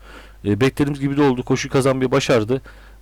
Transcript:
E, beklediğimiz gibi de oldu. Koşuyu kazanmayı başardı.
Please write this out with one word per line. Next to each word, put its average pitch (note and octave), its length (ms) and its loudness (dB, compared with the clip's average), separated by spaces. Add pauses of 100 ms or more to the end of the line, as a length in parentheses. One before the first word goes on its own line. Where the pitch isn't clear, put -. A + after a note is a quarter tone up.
(440)
E, G#2 160 0
beklediğimiz C#3 400 0
gibi C#3 160 -2
de D3 60 2
oldu. B2+ 200 2
Koşuyu C3 300 -4
kazanmayı C3 380 0
başardı. C3 520 0 (400)